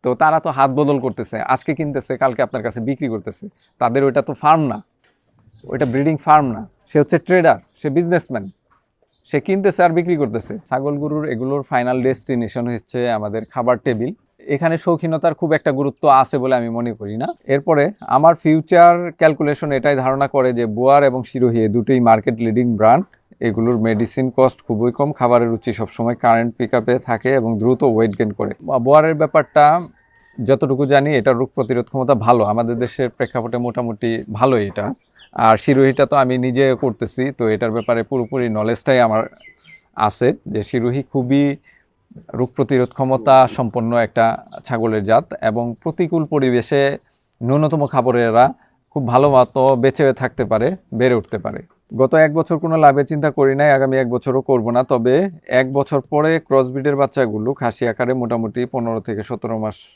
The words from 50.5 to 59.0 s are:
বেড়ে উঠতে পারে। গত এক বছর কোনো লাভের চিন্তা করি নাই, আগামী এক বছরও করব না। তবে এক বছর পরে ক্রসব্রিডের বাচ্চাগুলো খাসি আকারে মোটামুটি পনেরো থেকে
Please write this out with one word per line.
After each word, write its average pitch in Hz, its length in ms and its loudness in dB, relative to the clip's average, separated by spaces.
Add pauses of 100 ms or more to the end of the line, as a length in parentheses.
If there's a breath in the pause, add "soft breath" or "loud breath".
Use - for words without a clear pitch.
বেড়ে 123 220 2
উঠতে 107 220 -6
পারে। - 240 -10 (360)
গত 131 180 2
এক 156 180 4
বছর 160 260 -2
কোনো 160 180 -2
লাভের 143 280 4
চিন্তা 151 260 -2
করি 135 240 2
নাই, 147 160 2
আগামী 135 260 2
এক 123 120 -2
বছরও 123 320 -2
করব 120 280 0
না। 123 140 0
তবে 131 460 0 (180)
এক 131 260 -2
বছর 139 280 -2
পরে 156 380 0
ক্রসব্রিডের 135 560 0
বাচ্চাগুলো 127 580 -2
খাসি 120 340 -4
আকারে 120 260 -2
মোটামুটি 120 520 -4
পনেরো 117 340 -6
থেকে 107 240 -8